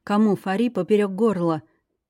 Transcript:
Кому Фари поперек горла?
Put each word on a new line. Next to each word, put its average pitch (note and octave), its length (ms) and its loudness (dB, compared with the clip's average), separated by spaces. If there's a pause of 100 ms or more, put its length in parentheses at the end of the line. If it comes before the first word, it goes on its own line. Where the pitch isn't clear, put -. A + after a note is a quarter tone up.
Кому G#3 320 2
Фари G3+ 340 -2
поперек G3+ 460 0
горла? F3 480 0 (460)